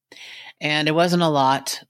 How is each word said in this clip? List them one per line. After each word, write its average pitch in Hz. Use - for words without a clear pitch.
And 151
it 156
wasn't 175
a 165
lot, 135